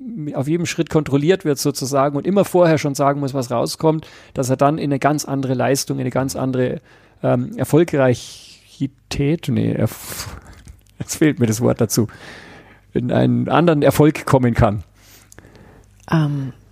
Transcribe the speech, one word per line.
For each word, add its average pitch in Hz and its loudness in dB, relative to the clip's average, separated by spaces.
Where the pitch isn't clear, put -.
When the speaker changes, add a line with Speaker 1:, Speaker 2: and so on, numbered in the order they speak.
Speaker 1:
auf 139 -4
jedem 165 -2
Schritt - -4
kontrolliert 156 0
wird 143 0
sozusagen 139 -2
und 139 -4
immer 190 2
vorher 175 4
schon 143 -2
sagen 143 0
muss, 135 -4
was 135 -4
rauskommt, 151 0
dass 127 -2
er 131 2
dann 143 4
in 147 -4
eine 139 0
ganz 143 2
andere 135 -2
Leistung, 131 0
in 135 -6
eine 127 -2
ganz 135 -2
andere, 131 -2
ähm, 131 0
Erfolgreichität, - -2
nee, 113 0
Erf-, - -6
<laughs> - -20
jetzt - -8
fehlt 151 2
mir 120 4
das 110 -2
Wort 120 0
dazu, 110 0
in 120 -2
einen 123 2
anderen 151 2
Erfolg 147 2
kommen 127 2
kann. 110 2
Speaker 2:
Ähm, 143 0